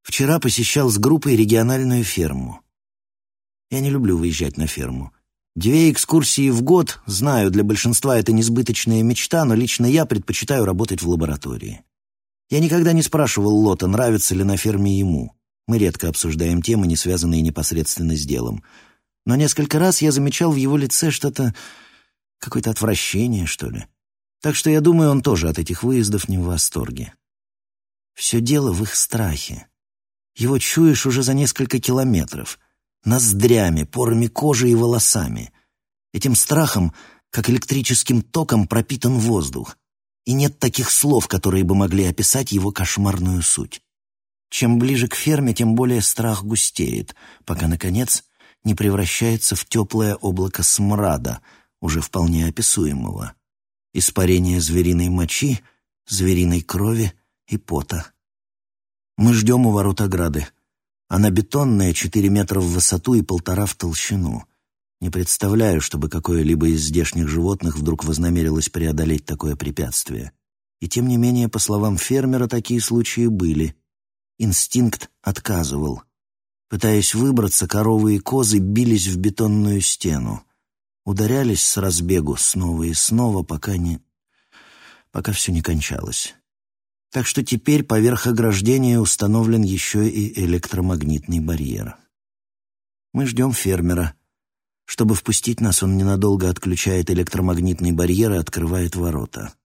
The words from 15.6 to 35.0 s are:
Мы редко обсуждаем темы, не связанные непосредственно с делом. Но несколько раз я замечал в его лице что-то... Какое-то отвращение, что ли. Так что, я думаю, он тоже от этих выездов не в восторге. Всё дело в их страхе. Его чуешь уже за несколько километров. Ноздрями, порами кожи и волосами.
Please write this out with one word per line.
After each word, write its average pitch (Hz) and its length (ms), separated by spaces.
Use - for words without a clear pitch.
Мы 113 100
редко 90 300
обсуждаем 85 540
темы, 104 260
не 82 80
связанные 82 460
непосредственно 80 760
с 73 100
делом. 60 380
Но 120 120
несколько 147 420
раз 175 240
я 151 80
замечал 143 400
в 147 60
его 135 200
лице 147 360
что-то... 135 420
Какое-то - 300
отвращение, 107 760
что 67 240
ли. - 160
Так 151 160
что, - 120
я 156 120
думаю, 160 320
он 135 100
тоже 85 260
от 78 120
этих 85 240
выездов 107 440
не 98 100
в 90 60
восторге. 80 680
Всё - 260
дело 131 320
в 90 100
их - 140
страхе. 85 720
Его 127 240
чуешь 156 480
уже 131 160
за 135 120
несколько 131 440
километров. 117 800
Ноздрями, 107 800
порами 117 420
кожи 123 440
и 117 40
волосами. 107 800